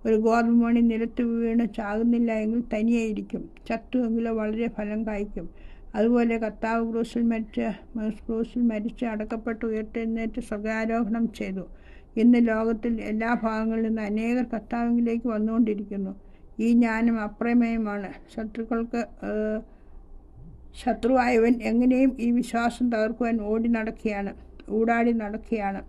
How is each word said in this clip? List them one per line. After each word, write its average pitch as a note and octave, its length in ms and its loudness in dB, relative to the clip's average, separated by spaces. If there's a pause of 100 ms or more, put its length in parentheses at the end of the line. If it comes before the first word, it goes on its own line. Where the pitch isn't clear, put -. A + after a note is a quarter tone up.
ഒരു A3 100 4
ഗോതമ്പ് A#3 500 4
മണി A#3 140 4
നിലത്ത് A#3 420 2
വീണ് A#3 560 0
ചാകുന്നില്ല A3+ 560 2
എങ്കിൽ A3 300 -2 (100)
തനിയെയിരിക്കും, A3 760 -2 (200)
ചത്തുവെങ്കിലോ A3+ 640 -2
വളരെ A3 340 -2
ഫലം G#3+ 400 -4
കായ്ക്കും. G3+ 420 -6 (460)
അതുപോലെ A#3 420 4
കർത്താവ് A3+ 540 -2
ക്രൂശിൽ A#3 300 -2
മരിച്ച്, A3+ 500 0 (560)
ക്രൂശിൽ A#3 340 -2
മരിച്ച് A#3 440 0
അടക്കപ്പെട്ട് A3 600 -4
ഉയർത്തെഴുന്നേറ്റ് A3+ 760 -4
സ്വർഗ്ഗാരോഹണം A3 920 -2
ചെയ്തു. F#3+ 280 -6 (560)
ഇന്ന് A#3 300 8
ലോകത്തിൽ A3 540 0
എല്ലാ A3 420 -2
ഭാഗങ്ങളിൽ A3 440 0
നിന്ന് A3+ 140 0
അനേകർ A3+ 420 0
കർത്താവിലേക്ക് A#3 840 0
വന്നുകൊണ്ടിരിക്കുന്നു. G#3+ 880 0 (440)
ഈ A3+ 120 4
ജ്ഞാനം A#3 500 4
അപ്രമേയമാണ്. A3+ 920 0 (220)
ശത്രുക്കൾക്ക്, A3+ 640 -4
ഏഹ്, G#3+ 640 -4 (1200)
ശത്രുവായവൻ A#3+ 800 4
എങ്ങനെയും B3+ 580 4
ഈ A#3 120 0
വിശ്വാസം A#3+ 600 0
തകർക്കുവാൻ A3+ 500 0
ഓടി A3+ 280 0
നടക്കുകയാണ്, A3 640 -2 (380)
ഊടാടി A#3 400 2
നടക്കുകയാണ്. G#3+ 760 -4